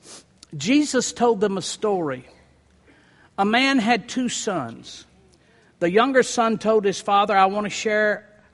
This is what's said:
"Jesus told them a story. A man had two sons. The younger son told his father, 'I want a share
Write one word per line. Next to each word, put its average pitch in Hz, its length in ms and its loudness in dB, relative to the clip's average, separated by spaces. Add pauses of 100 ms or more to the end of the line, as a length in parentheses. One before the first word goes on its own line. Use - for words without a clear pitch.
(540)
"Jesus 254 600 0
told 226 260 2
them 196 160 0
a 185 60 -6
story. 165 640 -4 (1120)
A 202 80 2
man 262 320 2
had 226 320 0
two 247 180 -4
sons. - 760 -8 (720)
The 175 120 0
younger 247 340 4
son 226 340 0
told 214 260 2
his 196 160 -2
father, 202 340 2
'I 190 120 4
want 202 200 -2
a - 40 -6
share 214 580 -2 (260)